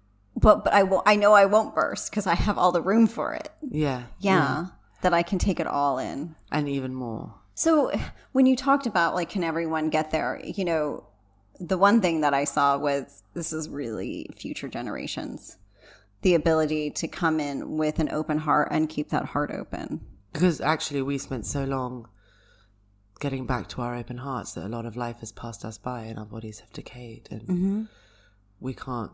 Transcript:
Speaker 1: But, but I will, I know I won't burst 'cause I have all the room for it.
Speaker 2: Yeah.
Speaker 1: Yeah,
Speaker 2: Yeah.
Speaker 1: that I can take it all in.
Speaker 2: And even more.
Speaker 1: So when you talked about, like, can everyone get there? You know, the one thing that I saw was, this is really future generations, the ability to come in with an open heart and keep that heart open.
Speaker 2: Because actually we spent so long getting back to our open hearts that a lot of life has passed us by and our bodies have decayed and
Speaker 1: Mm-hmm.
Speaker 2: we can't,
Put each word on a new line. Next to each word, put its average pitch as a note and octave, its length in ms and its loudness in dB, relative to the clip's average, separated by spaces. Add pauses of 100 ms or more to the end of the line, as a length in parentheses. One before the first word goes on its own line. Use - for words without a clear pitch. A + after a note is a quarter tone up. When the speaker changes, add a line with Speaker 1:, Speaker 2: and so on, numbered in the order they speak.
(360)
Speaker 1:
But, F#3+ 280 6
but - 100 2
I G3 100 6
will, F#3 220 2
I G#3 100 6
know G#3 180 6
I G3+ 120 10
won't G#3 300 4
burst - 360 -2
'cause - 160 -2
I E3+ 80 2
have G3+ 220 2
all F3 140 4
the F3 100 2
room G#3+ 260 6
for A#1+ 260 -4
it. - 160 -10 (120)
Speaker 2:
Yeah. D3 420 -2 (160)
Speaker 1:
Yeah, F#3+ 180 4
Speaker 2:
Yeah. D3+ 280 0 (360)
Speaker 1:
that F3+ 120 4
I E3+ 100 4
can F3+ 160 -2
take - 200 2
it - 80 -4
all C#3 300 0
in. C3+ 380 -6 (160)
Speaker 2:
And D3 180 0
even C3 240 -4
more. A#2+ 420 -8 (200)
Speaker 1:
So D#4 360 4 (400)
when C4 140 6
you C4 100 6
talked C#4 300 2
about, F3 300 2
like, E3+ 140 -2
can F#3 140 -2
everyone D#3+ 460 -2
get D#3 220 0
there? C3 320 -2
You - 220 -6
know, D#3 380 -2 (560)
the D#3 180 -2
one G3+ 220 6
thing E3 220 2
that C#3+ 120 4
I C#3+ 120 2
saw C#3+ 320 2
was, C#3+ 460 -2 (100)
this E3+ 180 -2
is D#3+ 160 -6
really A2 680 -6
future - 320 -10
generations, - 880 -8 (640)
the F3+ 140 6
ability D#3 560 2
to - 160 -6
come D#3 340 0
in C#3+ 340 -6
with D#3 240 0
an D3+ 100 0
open D#3 300 -2
heart D3+ 320 0
and D#3 160 2
keep - 220 -6
that C#3+ 160 0
heart C#3+ 260 -4
open. - 480 -8 (320)
Speaker 2:
Because E3 300 2
actually C#3+ 400 -2
we C#3 160 -2
spent C3 280 -8
so C#3 200 -4
long B2+ 420 -6 (1120)
getting C3 260 -4
back A#2 220 -4
to - 140 -10
our A#2+ 140 -4
open B2 240 -10
hearts B2+ 340 -8
that E2 120 -8
a G2+ 40 -8
lot A#2 160 -6
of A2 100 -10
life A#2+ 240 -8
has - 140 -12
passed A#2 320 -12
us A2+ 120 -10
by B2 260 -8
and A2 140 -10
our G#2+ 80 -10
bodies A2 360 -12
have - 100 -20
decayed - 580 -16
and - 120 -10
Speaker 1:
Mm-hmm. F#3+ 420 0 (800)
Speaker 2:
we B2+ 120 -6
can't, A#2+ 400 -8